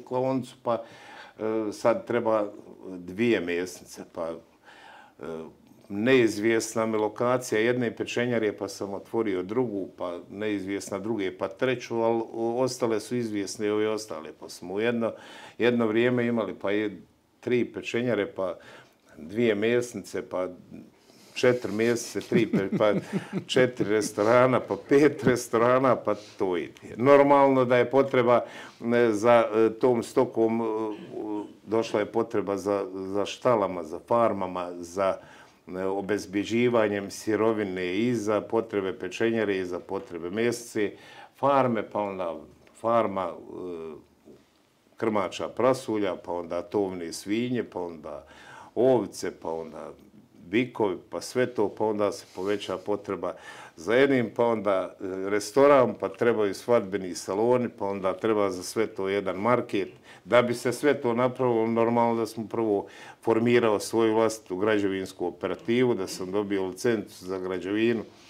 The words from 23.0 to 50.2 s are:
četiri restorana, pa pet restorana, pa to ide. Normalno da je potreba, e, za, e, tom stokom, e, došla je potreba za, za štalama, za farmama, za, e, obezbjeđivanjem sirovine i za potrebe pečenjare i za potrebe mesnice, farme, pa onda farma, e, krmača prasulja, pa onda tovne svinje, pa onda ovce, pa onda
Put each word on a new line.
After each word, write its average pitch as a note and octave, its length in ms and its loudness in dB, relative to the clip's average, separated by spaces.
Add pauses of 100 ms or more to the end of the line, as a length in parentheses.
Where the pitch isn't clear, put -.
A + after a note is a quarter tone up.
četiri A#2+ 420 2
restorana, A2 680 4
pa - 160 -4 (140)
pet C#3+ 340 6
restorana, B2 720 4
pa G#2 200 -2 (220)
to F#2 200 0
ide. - 400 -10
Normalno C#3 680 8
da B2 120 4
je A#2+ 120 4
potreba, B2+ 520 4 (400)
e, A#2+ 300 4
za, A2+ 340 6 (100)
e, A2 140 6 (100)
tom B2 240 4
stokom, A#2 580 2
e, A2+ 40 -2 (1000)
došla A2 340 0
je G#2 60 2
potreba G2+ 520 -2
za, G2 360 -2
za F#2+ 320 -4
štalama, F#2+ 580 0
za E2 160 -10
farmama, F#2+ 680 -2 (100)
za, F2 380 -2 (500)
e, F#2 160 -8
obezbjeđivanjem G2+ 1300 -2
sirovine G2+ 840 -2
i A#2+ 180 0
za G#2 260 -2
potrebe G2+ 580 -2
pečenjare G#2 580 -2
i F#2 80 -4
za F2 140 -6
potrebe F2 500 -10
mesnice, A2+ 600 -4 (480)
farme, B2+ 500 2
pa G#2+ 100 -4
onda F#2 360 -4 (440)
farma, G2+ 520 0
e, - 20 -12 (1600)
krmača G2+ 500 -2
prasulja, A2 680 0
pa - 160 -12
onda F2 300 -4
tovne F#2 520 -4
svinje, A#2 500 -4
pa - 180 -10
onda D#2 440 -12 (500)
ovce, G#2+ 560 0 (100)
pa E2 100 -8
onda D#2 400 -10 (640)